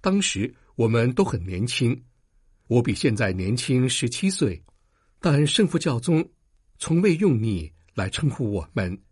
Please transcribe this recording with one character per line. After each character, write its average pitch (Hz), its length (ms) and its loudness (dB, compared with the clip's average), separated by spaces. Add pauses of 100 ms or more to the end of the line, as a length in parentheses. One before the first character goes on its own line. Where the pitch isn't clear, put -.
当 196 200 2
时 107 340 -2 (220)
我 117 100 2
们 117 260 2
都 190 120 2
很 92 200 -4
年 92 220 -4
轻， - 380 -2 (640)
我 120 140 2
比 117 120 0
现 117 200 0
在 101 180 0
年 95 240 -2
轻 127 320 0
十 123 200 -2
七 190 220 -2
岁， 107 320 -4 (560)
但 147 260 2
圣 185 220 2
父 165 120 -2
教 135 200 -2
宗 160 320 0 (480)
从 165 220 0
未 185 160 4
用 156 260 2
你 92 300 -4 (220)
来 95 140 -2
称 143 220 -2
呼 107 220 -4
我 90 220 -4
们。 95 220 -2 (160)